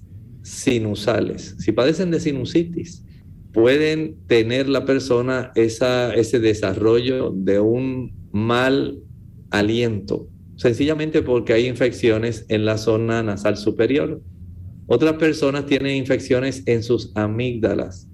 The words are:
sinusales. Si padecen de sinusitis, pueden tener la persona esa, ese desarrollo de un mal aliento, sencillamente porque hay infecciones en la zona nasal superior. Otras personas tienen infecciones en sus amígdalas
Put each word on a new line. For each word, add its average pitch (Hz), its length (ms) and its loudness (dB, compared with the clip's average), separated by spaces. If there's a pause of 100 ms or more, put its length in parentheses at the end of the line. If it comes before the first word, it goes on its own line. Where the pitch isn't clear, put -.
(420)
sinusales. - 1200 -2
Si - 140 0
padecen 165 380 2
de 156 100 0
sinusitis, 151 840 -2 (480)
pueden 151 640 2 (100)
tener 120 420 2
la 131 160 0
persona 127 720 0
esa, 120 580 2
ese 113 260 2
desarrollo 113 960 2
de 98 240 2
un 123 540 0 (180)
mal 131 680 0 (520)
aliento, 107 760 -2 (280)
sencillamente 151 680 0
porque 123 320 0
hay 120 140 4
infecciones 120 840 0
en 107 160 0
la 107 140 0
zona 113 420 0
nasal 104 360 -2
superior. 135 640 0 (680)
Otras 147 260 4
personas 143 540 0
tienen 135 280 0
infecciones 131 720 0
en 117 160 2
sus 113 320 -2
amígdalas 113 1000 -2